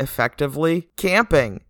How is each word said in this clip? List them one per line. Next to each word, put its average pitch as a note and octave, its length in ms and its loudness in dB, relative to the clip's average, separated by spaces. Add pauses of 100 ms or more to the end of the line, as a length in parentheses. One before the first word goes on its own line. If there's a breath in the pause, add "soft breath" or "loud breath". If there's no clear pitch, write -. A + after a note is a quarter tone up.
effectively C#3+ 960 -2
camping, F3 720 0